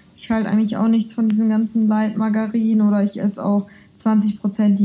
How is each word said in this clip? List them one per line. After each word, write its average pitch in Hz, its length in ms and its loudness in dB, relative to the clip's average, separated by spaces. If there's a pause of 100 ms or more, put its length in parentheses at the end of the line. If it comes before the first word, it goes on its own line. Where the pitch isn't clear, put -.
(160)
Ich - 140 -20
halte 220 200 0
eigentlich 214 280 0
auch 226 100 0
nichts 226 280 0
von 226 140 0
diesem 214 200 0
ganzen 220 380 0
Leitmargarin 220 960 0
oder 208 180 2
ich 208 180 -2
esse 196 240 -4
auch 202 240 0 (280)
zwanzig 214 440 0
Prozent 202 460 0